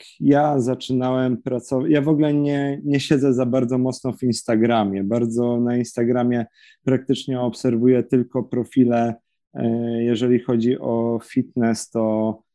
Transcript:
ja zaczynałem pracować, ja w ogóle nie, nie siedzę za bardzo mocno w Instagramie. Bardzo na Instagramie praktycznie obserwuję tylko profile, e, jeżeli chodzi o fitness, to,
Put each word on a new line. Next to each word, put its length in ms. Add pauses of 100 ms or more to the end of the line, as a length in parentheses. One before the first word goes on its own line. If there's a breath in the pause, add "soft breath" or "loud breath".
(200)
ja 400
zaczynałem 840
pracować, 480
ja 120
w 60
ogóle 260
nie, 500
nie 160
siedzę 340
za 120
bardzo 320
mocno 340
w 100
Instagramie. 840
Bardzo 560
na 160
Instagramie 680 (380 soft breath)
praktycznie 560
obserwuję 600
tylko 400
profile, 720 (400)
e, 140 (340)
jeżeli 380
chodzi 380
o 460
fitness, 680
to, 520 (120)